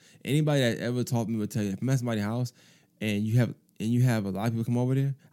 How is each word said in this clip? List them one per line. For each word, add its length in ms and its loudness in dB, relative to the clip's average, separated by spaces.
anybody 380 2
that 180 2
ever 240 -2
taught 240 -2
me 100 -2
would 120 -2
tell 140 -2
you, 80 -2
if 100 -6
I'm 80 -2
at 80 2
somebody's 260 -2
house 300 -4
and 220 0
you 160 2
have, 140 2
and 100 -2
you 140 4
have 220 2
a 40 -2
lot 180 -2
of 60 -2
people 120 -2
come 120 0
over 160 0
there, 220 0